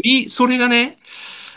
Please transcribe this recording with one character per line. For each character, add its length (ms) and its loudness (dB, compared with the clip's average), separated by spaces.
り 260 2
そ 180 2
れ 100 0
が 100 0
ね、 300 0